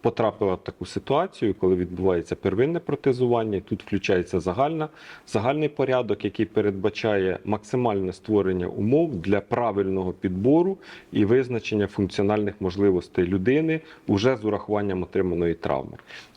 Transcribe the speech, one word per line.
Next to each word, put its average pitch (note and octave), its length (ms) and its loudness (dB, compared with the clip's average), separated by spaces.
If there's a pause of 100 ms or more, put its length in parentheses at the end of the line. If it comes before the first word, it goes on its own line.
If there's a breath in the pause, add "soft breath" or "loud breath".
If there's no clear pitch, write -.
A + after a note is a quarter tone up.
потрапила G#2+ 520 0
в F2 100 -8
таку - 220 -10
ситуацію, C3+ 680 -2
коли F#2 220 2
відбувається F2+ 600 0
первинне B2+ 440 0
протезування, A#2+ 800 0
і F2+ 40 -4
тут - 220 -6
включається F#2 560 0
загальна, C#3+ 500 -2 (380 loud breath)
загальний D3+ 420 0
порядок, B2+ 560 0
який G#2+ 200 -2
передбачає G2+ 1000 0
максимальне G#2 680 -2
створення F#2 540 0
умов C3+ 480 0
для G2 260 0
правильного F#2+ 720 0
підбору C#3 640 2 (340 loud breath)
і G#2 140 2
визначення A2 640 0
функціональних G2+ 720 0
можливостей F#2 680 0
людини C#3 560 0 (260 loud breath)
уже A2 280 2
з G#2+ 100 -6
урахуванням G2+ 580 -2
отриманої F2 500 0
травми. D2 440 -4 (400 loud breath)